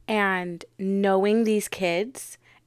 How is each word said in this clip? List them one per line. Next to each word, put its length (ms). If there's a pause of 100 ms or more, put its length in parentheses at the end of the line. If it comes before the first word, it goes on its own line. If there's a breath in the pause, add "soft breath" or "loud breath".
And 560 (140)
knowing 640
these 240
kids 680 (300 soft breath)